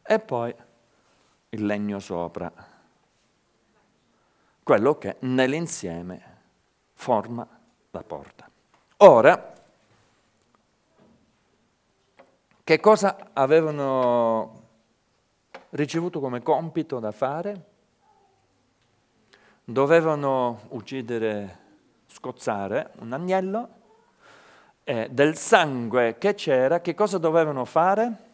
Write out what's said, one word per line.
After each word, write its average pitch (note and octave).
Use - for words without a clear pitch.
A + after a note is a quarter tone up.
e G#3+
poi A#2+
il G#2
legno G#2
sopra, F2
quello C3+
che -
nell'insieme B2+
forma A#2
la -
porta. -
Ora, D3+
che D#3+
cosa G3+
avevano C3
ricevuto E3
come B2
compito D#3
da G#2+
fare? E3
Dovevano C#3
uccidere, A2
scozzare G#2+
un A#2
agnello, F#3
e A#2
del D3
sangue B2
che G3+
c'era, C#3
che E3+
cosa G3
dovevano D#3
fare? G3+